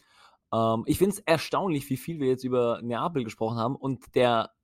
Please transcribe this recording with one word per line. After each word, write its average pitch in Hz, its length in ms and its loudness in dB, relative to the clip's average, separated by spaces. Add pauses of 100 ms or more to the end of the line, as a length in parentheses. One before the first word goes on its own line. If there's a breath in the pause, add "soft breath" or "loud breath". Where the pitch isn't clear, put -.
(520 soft breath)
Ähm, 113 360 2
ich - 100 2
find's 196 220 2
erstaunlich, 151 720 0
wie 131 60 0
viel 165 220 -8
wir 135 80 0
jetzt 127 160 2
über 120 380 0
Neapel 123 420 -4
gesprochen 113 340 -4
haben 120 180 0
und - 400 -8
der 120 360 4 (120)